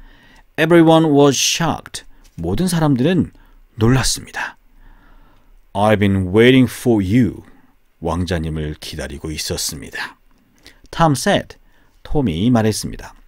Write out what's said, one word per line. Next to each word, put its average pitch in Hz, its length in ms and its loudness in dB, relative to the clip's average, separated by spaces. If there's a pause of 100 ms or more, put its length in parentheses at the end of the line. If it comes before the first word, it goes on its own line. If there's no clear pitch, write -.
(580)
Everyone 160 500 6
was 143 300 4
shocked. - 680 -4 (300)
모든 95 320 -4
사람들은 156 640 0 (440)
놀랐습니다. - 800 -2 (1160)
I've 104 260 2
been 95 340 0
waiting 123 380 6
for 110 320 0
you. 95 400 0 (560)
왕자님을 80 800 -6
기다리고 76 520 -12
있었습니다. - 840 -10 (760)
Tom 165 200 2
said. 143 460 -2 (460)
톰이 113 480 -2
말했습니다. 107 640 -2 (140)